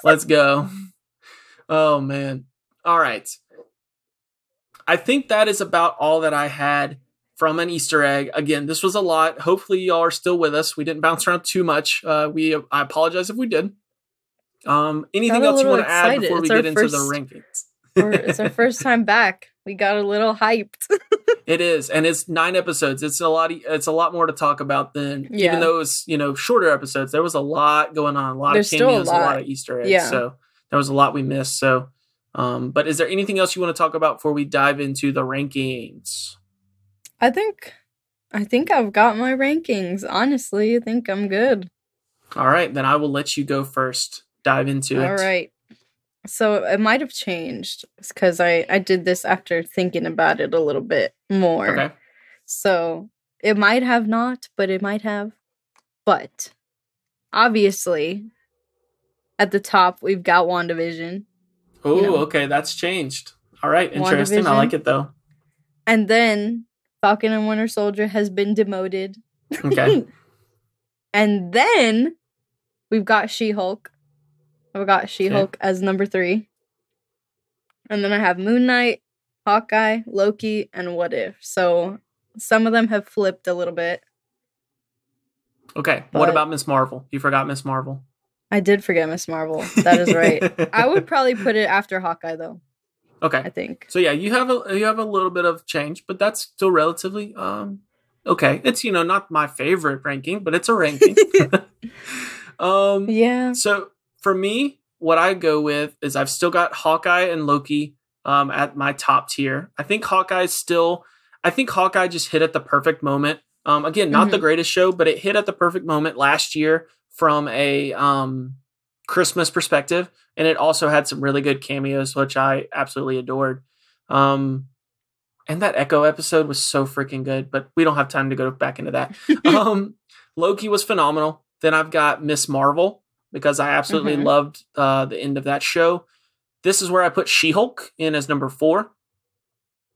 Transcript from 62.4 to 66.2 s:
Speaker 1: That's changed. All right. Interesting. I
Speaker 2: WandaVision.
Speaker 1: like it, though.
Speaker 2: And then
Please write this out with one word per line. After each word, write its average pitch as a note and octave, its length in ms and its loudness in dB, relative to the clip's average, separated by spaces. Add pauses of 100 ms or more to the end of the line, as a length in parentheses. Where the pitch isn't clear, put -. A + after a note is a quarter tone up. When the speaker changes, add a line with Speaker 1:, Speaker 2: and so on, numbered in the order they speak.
Speaker 1:
That's D3 300 -2
changed. E3+ 580 -6 (300)
All D3 80 -2
right. F3 200 2
Interesting. E3+ 560 2
I D3 40 2
Speaker 2:
WandaVision. C#3 60 4
Speaker 1:
like C#3 180 0
it, D3+ 100 -4
though. C#3 280 -2 (720)
Speaker 2:
And A3 200 2
then A3+ 600 2 (340)